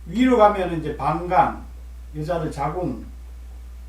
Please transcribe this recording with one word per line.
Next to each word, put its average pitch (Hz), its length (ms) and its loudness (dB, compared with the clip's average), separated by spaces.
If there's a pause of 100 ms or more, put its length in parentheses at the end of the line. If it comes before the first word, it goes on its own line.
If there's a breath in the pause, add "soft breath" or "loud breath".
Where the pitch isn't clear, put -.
위로 240 320 4
가면은 190 420 6
이제 147 160 -4
방광, 165 680 2 (520)
여자들 156 340 -2
자궁, 151 540 -4 (840)